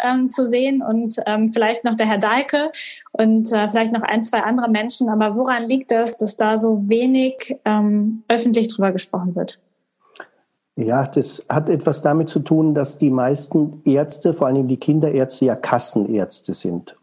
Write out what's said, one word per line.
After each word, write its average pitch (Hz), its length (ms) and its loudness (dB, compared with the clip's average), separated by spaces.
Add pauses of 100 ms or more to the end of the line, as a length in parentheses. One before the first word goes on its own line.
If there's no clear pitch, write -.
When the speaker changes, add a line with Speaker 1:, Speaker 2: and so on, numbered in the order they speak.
Speaker 1:
ähm, 254 220 0
zu 254 180 -2
sehen 254 360 0
und, 220 340 -2 (100)
ähm, 214 220 2
vielleicht 226 380 0
noch 226 80 0
der 220 120 0
Herr 214 120 0
Dahlke 269 520 0 (420)
und, 220 380 2
äh, 214 180 2
vielleicht 226 260 0
noch 226 80 -2
ein, 220 180 0
zwei 226 200 -2
andere 233 300 0
Menschen. 226 380 0
Aber 214 280 0
woran 240 320 -2
liegt 262 220 0
das, 226 280 0
dass 214 180 -4
da 220 220 2
so 220 280 2
wenig, 262 800 0
ähm, 214 640 0
öffentlich 233 400 2
drüber 190 240 0
gesprochen 180 440 -4
wird? 180 220 -6 (1160)
Speaker 2:
Ja, 127 300 0
das - 420 -4
hat 156 220 0
etwas 156 320 -2
damit 156 260 2
zu 160 120 -2
tun, 160 340 2
dass 139 240 -2
die 147 120 4
meisten 143 760 0
Ärzte, 147 480 2
vor 147 140 2
allen 131 80 2
Dingen 135 120 0
die 127 80 0
Kinderärzte, 139 680 0
ja 117 80 2
Kassenärzte 107 1000 -2
sind. 87 500 -8